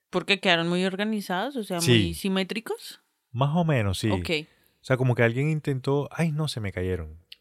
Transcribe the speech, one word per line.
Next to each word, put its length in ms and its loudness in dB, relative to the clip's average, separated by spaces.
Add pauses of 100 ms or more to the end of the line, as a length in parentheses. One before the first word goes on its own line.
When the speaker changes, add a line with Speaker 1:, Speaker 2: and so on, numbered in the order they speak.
(100)
Speaker 1:
¿Porque 300 0
quedaron 280 4
muy 160 2
organizados? 720 -4
O 80 -4
sea, 160 -4
Speaker 2:
Sí. 100 2
Speaker 1:
muy 240 4
simétricos. 840 -4 (320)
Speaker 2:
Más 240 0
o 80 4
menos, 340 2
sí. 120 0
Speaker 1:
Ok. 200 0 (500)
Speaker 2:
O 60 -20
sea, 100 2
como 200 2
que 80 4
alguien 260 2
intentó, 600 -2
"Ay, 180 0
no, 160 -2
se 140 -4
me 100 -4
cayeron". 480 -4 (220)